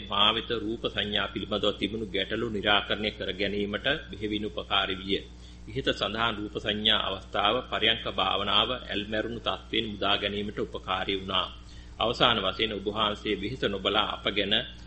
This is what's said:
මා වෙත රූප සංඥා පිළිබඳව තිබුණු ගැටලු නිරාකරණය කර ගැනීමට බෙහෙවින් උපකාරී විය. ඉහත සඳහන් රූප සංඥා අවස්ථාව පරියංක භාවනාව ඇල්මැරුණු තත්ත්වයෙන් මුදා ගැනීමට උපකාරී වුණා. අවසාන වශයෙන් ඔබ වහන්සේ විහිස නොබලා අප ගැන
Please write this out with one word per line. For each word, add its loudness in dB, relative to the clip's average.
මා 4
වෙත -2
රූප -2
සංඥා -2
පිළිබඳව 0
තිබුණු -2
ගැටලු -2
නිරාකරණය 2
කර -6
ගැනීමට -2
බෙහෙවින් -4
උපකාරී 0
විය. -2
ඉහත -2
සඳහන් 0
රූප -6
සංඥා 4
අවස්ථාව 2
පරියංක 2
භාවනාව 4
ඇල්මැරුණු -2
තත්ත්වයෙන් -2
මුදා 0
ගැනීමට -2
උපකාරී -2
වුණා. 0
අවසාන 4
වශයෙන් 0
ඔබ -4
වහන්සේ 2
විහිස -4
නොබලා 2
අප -8
ගැන 2